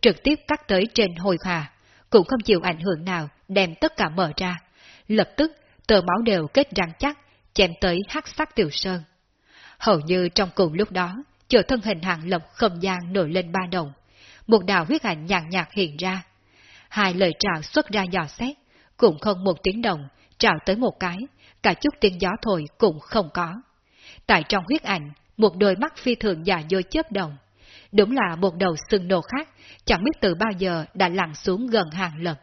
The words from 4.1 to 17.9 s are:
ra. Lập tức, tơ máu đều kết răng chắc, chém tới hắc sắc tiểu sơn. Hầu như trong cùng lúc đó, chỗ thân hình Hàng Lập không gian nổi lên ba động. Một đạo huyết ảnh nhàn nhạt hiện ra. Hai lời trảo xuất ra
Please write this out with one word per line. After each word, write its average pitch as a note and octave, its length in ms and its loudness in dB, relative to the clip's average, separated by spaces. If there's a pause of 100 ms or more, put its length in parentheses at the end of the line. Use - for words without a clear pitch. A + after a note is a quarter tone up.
ra. F3+ 200 -4 (520)
Lập G#3+ 280 2
tức, D#4 160 2 (340)
tơ G#3 140 6
máu F3+ 240 0
đều F#3+ 220 2
kết C#4 300 2
răng E3+ 220 -2
chắc, F#3+ 200 -4 (340)
chém F#3 180 2 (100)
tới F3 180 0 (100)
hắc - 200 -8
sắc - 260 -6
tiểu E3+ 160 0
sơn. F3+ 320 -6 (760)
Hầu G3 220 2
như F3+ 280 0
trong F#3 260 0
cùng F3 180 2
lúc F#3+ 180 -2
đó, F3+ 260 -4 (320)
chỗ A3+ 200 6
thân B3+ 160 0
hình F#3+ 180 -4
Hàng E3+ 260 -4
Lập F3+ 140 -2 (100)
không F3 300 -2
gian F3+ 300 -4
nổi F3+ 180 0
lên F3 220 -4
ba F#3+ 80 -2 (100)
động. E3 220 -6 (540)
Một G#3+ 180 4
đạo F#3 200 2
huyết C#4 180 0
ảnh D#3+ 240 -6
nhàn F3 220 -2
nhạt F3 240 -4
hiện E3+ 240 -4
ra. F#3 260 -6 (680)
Hai G3 260 0
lời F3+ 240 2
trảo E3+ 240 -2
xuất - 260 -2
ra G#3 220 -2